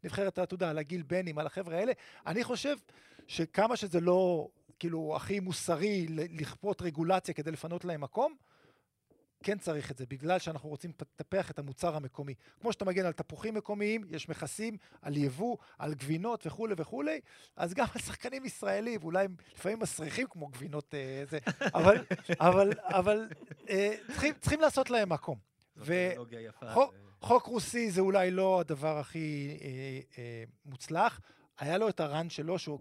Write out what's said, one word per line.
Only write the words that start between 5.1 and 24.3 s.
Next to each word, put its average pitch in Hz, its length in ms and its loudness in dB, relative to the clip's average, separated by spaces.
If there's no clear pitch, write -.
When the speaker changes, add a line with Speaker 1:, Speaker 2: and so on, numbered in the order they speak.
Speaker 1:
הכי 202 240 -2
מוסרי 180 720 0
ל-, 165 320 -4
לכפות 190 400 -4
רגולציה 170 520 0
כדי 151 180 -4
לפנות 170 340 -8
להם 165 160 -4
מקום, 262 340 0
כן 202 140 0
צריך 151 340 -4
את 135 60 -8
זה, 131 120 -8
בגלל 151 300 0
שאנחנו 151 300 -8
רוצים 151 220 -10
לטפח - 500 -4
את - 80 -8
המוצר 147 360 -2
המקומי. 139 380 -8
כמו 226 120 0
שאתה 202 120 -6
מגן 185 200 2
על 170 60 0
תפוחים 208 420 -8
מקומיים, 208 560 -2
יש 156 200 -10
מכסים 208 480 -6
על 147 160 -4
יבוא, 147 400 0
על 151 160 -6
גבינות 165 540 -4
וכולי 208 300 -4
וכולי, 277 420 -4
אז 175 180 -2
גם 247 120 4
על 240 60 -6
שחקנים 262 440 -8
ישראלים, 214 560 -2
ואולי 170 240 2
הם 190 100 -6
לפעמים 214 240 -4
מסריחים 190 500 -4
כמו 156 180 -10
גבינות, 143 460 -8
אה, 135 360 -6
זה, 156 100 -4
Speaker 2:
<laughs> 262 160 -2
Speaker 1:
אבל, 185 220 10
אבל, 185 320 8
אבל, 208 440 2
אה, 202 260 2
צריכים, 294 320 0